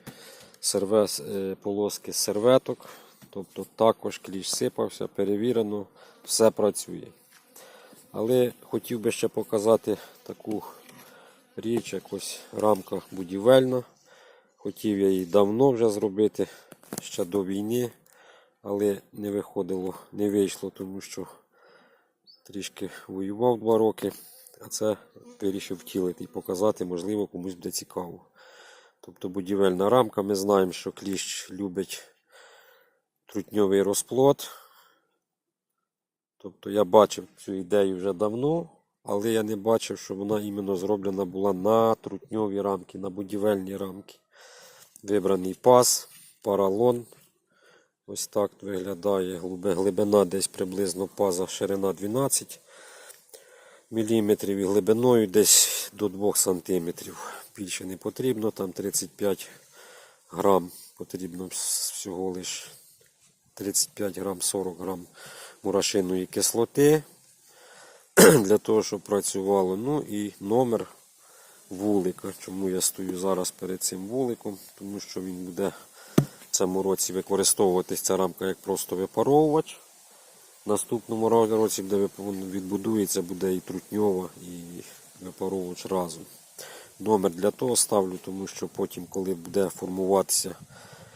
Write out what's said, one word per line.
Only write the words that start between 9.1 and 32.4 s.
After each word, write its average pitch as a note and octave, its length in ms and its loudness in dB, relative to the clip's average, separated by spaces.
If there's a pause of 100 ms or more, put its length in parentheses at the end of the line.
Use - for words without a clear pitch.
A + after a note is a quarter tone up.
ще - 180 0
показати G#2+ 680 2 (260)
таку G2+ 400 -8 (920)
річ, A2 360 -4
як - 200 -10
ось - 280 -10 (120)
рамка G2+ 580 0
будівельна. A#2+ 720 2 (720)
Хотів G2+ 420 -2
я G2 100 6
її F#2 180 2
давно G#2 440 4
вже A#2 200 4
зробити, G2+ 580 0 (520)
ще - 240 -6
до F#2 200 -2
війни, G#2+ 460 -2 (720)
але G2+ 380 0 (120)
не G#2 180 -8
виходило, F#2+ 640 -4 (180)
не G#2 180 0
вийшло, G2 400 0
тому F#2+ 300 -12
що - 260 -12 (1160)
трішки F#2+ 480 -10 (180)
воював G2+ 500 0
два A2 200 4
роки, G#2 340 0 (480)
а A2 80 -16
це G#2+ 280 -2 (460)
вирішив F#2+ 340 -4
втілити F2+ 480 -4
і - 20 -12
показати, G2 580 -2
можливо, F2+ 420 -4
комусь F#2 280 -10
буде F2 160 -10
цікаво. - 560 -10 (720)
Тобто - 280 -12
будівельна F#2+ 640 2
рамка, A2+ 320 4
ми G2+ 120 0
знаємо, F#2+ 380 4
що - 200 -8
кліщ - 580 -8
любить F#2+ 520 -6 (1200)